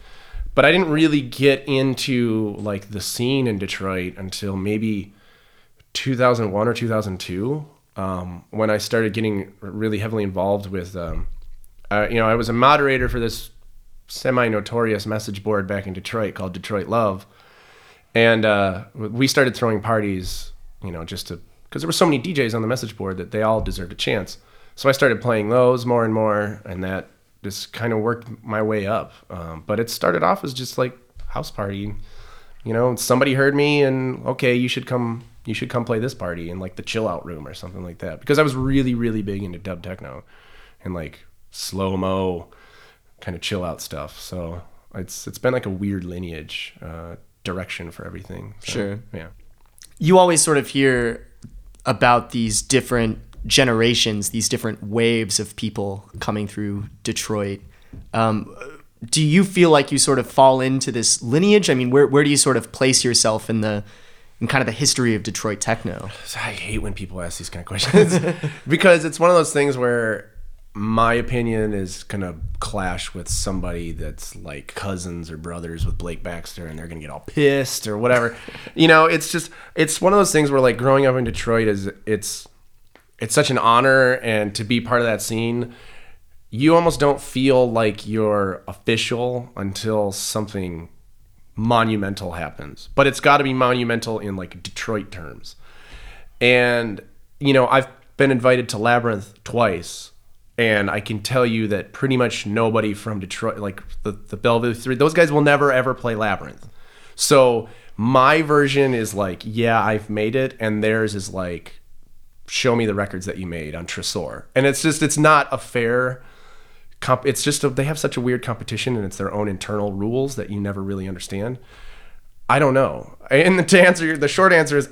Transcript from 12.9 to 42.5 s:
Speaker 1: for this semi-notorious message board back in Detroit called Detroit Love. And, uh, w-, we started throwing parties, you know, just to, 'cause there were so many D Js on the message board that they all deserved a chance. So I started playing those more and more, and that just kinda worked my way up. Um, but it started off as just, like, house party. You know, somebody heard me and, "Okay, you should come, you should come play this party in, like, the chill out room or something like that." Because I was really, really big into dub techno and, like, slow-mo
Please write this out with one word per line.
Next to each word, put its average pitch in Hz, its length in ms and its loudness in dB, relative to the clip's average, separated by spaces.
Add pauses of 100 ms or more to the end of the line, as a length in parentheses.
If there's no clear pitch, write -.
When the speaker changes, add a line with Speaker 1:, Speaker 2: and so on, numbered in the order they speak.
Speaker 1:
for 123 100 -4
this 113 320 -6 (560)
semi-notorious 113 1000 0
message 107 360 -6
board 101 240 0
back 101 220 -6
in 95 40 -6
Detroit 95 420 -4
called 92 180 -8
Detroit 95 340 -6
Love. 101 400 0 (880)
And, 113 300 4
uh, 101 400 2 (100)
w-, 107 180 -10
we 123 140 0
started 131 300 2
throwing 110 240 0
parties, 104 720 -2 (320)
you 92 80 -8
know, 82 120 -10
just 90 240 -12
to, - 120 -12 (300)
'cause 139 120 -8
there 160 60 -6
were 165 40 -2
so 180 140 4
many 147 120 4
D 165 140 -6
Js 123 220 0
on 117 80 -2
the 110 60 -2
message 117 280 -4
board 95 200 -6
that 90 160 -10
they 107 100 -2
all 110 180 2
deserved 90 300 -6
a 101 60 -16
chance. 104 420 -4 (380)
So - 120 0
I 135 40 6
started 127 280 2
playing 110 280 0
those 123 360 4
more 120 200 2
and 110 100 0
more, 104 500 0
and 92 200 -8
that 92 260 -6 (340)
just - 300 -10
kinda 113 220 -2
worked 117 300 -2 (160)
my 110 200 -4
way 107 240 -2
up. 98 260 -4 (180)
Um, 82 360 -12
but 107 120 -2
it 117 120 -2
started - 320 0
off 196 200 2
as 135 120 -8
just, 127 240 -10
like, 127 180 -2 (300)
house - 240 -8
party. 101 440 -6 (720)
You 117 80 -6
know, 120 240 2
somebody 131 380 2
heard 139 200 4
me 147 280 4
and, 131 440 0
"Okay, 127 280 0
you 123 120 2
should 123 200 -4
come, 120 380 -4 (200)
you 117 80 -6
should 113 160 -6
come 120 160 -2
play 113 140 -2
this 123 160 -4
party 85 340 -8
in, 87 100 -10
like, 92 180 -10
the - 60 -12
chill 110 240 -4
out 87 200 -6
room 76 200 -12
or 69 60 -14
something 90 320 -14
like 87 140 -14
that." 82 220 -10
Because 143 180 2
I 156 40 8
was 143 120 0
really, 131 400 0
really 117 260 -2
big 98 220 -4
into 90 160 -10
dub 90 240 -10
techno 87 420 -14 (580)
and, 95 120 -6
like, 78 320 -12 (240)
slow-mo 95 960 -2 (720)